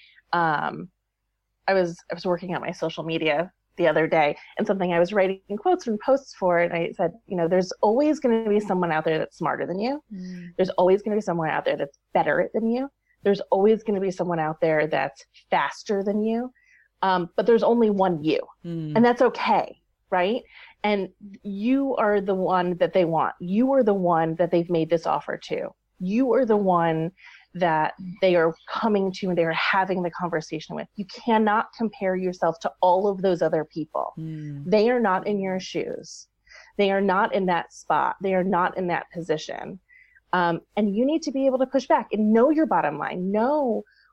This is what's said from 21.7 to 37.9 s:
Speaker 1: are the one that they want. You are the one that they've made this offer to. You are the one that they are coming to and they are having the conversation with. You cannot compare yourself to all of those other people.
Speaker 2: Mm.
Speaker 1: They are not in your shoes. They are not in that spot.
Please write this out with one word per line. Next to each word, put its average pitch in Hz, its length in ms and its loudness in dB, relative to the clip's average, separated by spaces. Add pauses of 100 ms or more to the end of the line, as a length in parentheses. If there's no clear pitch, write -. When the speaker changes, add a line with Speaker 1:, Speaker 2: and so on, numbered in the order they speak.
Speaker 1:
are 208 260 2
the 190 120 -2
one 180 440 0
that 170 160 0
they 190 100 4
want. 156 360 0
You 214 340 0
are 269 80 4
the 208 100 2
one 165 440 2
that 175 140 0
they've 170 200 0
made 160 180 0
this 165 180 0
offer - 300 -4 (120)
to. - 200 -6 (300)
You 220 340 0
are 254 140 4
the 214 100 4
one 170 540 2 (440)
that 160 400 0 (260)
they 185 160 4
are 165 180 2 (140)
coming 202 420 0
to 190 200 -4
and 170 80 -2
they 165 80 2
are 160 60 -2
having 185 500 0
the 175 80 -4
conversation 165 640 -6
with. 151 100 -10 (100)
You 196 100 -8
cannot 220 680 0
compare 202 400 -4
yourself 180 460 -2
to - 120 -6 (100)
all 185 260 4
of 196 140 -2
those 180 180 2
other 160 240 0
people. - 540 -8
Speaker 2:
Mm. 151 480 -10
Speaker 1:
They 214 240 2
are 247 100 0
not 190 260 0
in 208 140 -2
your 190 180 -4
shoes. - 720 -10 (480)
They 202 140 2
are 196 100 0
not 196 340 2
in 190 120 0
that 175 260 -2
spot. - 480 -2